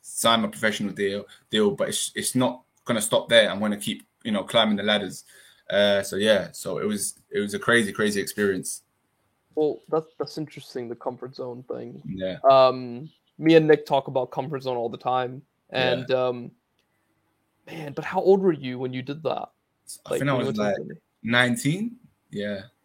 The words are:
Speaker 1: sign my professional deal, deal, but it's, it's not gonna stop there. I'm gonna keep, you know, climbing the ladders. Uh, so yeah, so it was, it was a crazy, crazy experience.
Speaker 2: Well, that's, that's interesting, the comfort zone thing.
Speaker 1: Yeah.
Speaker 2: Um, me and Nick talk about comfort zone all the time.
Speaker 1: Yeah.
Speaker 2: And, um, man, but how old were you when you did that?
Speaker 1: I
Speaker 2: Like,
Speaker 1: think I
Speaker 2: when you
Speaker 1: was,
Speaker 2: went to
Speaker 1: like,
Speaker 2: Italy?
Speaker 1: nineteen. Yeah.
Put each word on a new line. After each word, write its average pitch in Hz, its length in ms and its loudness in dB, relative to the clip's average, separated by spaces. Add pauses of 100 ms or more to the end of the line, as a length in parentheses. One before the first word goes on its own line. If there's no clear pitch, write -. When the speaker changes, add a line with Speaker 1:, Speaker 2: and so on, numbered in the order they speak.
Speaker 1:
sign 117 400 2
my 107 60 -2
professional 104 440 -4
deal, 101 340 -4 (240)
deal, 107 220 4
but - 160 -2
it's, - 260 -6
it's 107 200 -4
not 127 280 0 (220)
gonna 113 180 -2
stop - 260 0
there. 110 220 6
I'm 95 100 -4
gonna 104 160 -2
keep, - 260 -8 (220)
you 117 80 -6
know, 98 120 -2
climbing 107 320 2
the 98 60 -4
ladders. 101 420 -2 (460)
Uh, 101 320 4
so 95 140 -6
yeah, 98 360 2
so - 260 -8
it - 60 -4
was, 104 340 -4 (120)
it 101 100 -2
was 104 140 -4
a 101 40 -4
crazy, 113 340 2
crazy 101 280 0
experience. 95 600 -4 (720)
Speaker 2:
Well, 151 340 0
that's, 160 300 -4
that's 147 200 -8
interesting, 135 500 -10
the 117 60 -8
comfort 127 400 -12
zone 123 300 -12
thing. 120 420 -12
Speaker 1:
Yeah. 92 320 -8 (100)
Speaker 2:
Um, 131 600 4 (280)
me 160 180 6
and 156 100 8
Nick 151 200 6
talk 139 220 0
about 131 220 -4
comfort 131 320 -6
zone 127 140 -4
all 117 120 -4
the 120 100 -8
time. 127 440 -2 (300)
Speaker 1:
Yeah. - 80 -2
Speaker 2:
And, 127 320 0
um, 127 380 -2 (1160)
man, 147 260 -12
but - 120 -8
how 185 160 -2
old 190 200 6
were 190 120 4
you 131 260 -6
when 127 140 -6
you 131 100 -6
did 143 220 -10
that? - 240 -4 (580)
Speaker 1:
I - 40 -10
Speaker 2:
Like, - 100 -2
Speaker 1:
think 139 100 0
I - 40 2
Speaker 2:
when 123 60 0
you 135 60 -2
Speaker 1:
was, - 0 -
Speaker 2:
went 127 100 -2
to 104 60 0
Speaker 1:
like, 101 140 2
Speaker 2:
Italy? - 240 -12 (220)
Speaker 1:
nineteen. 123 720 0 (340)
Yeah. 101 300 -6 (240)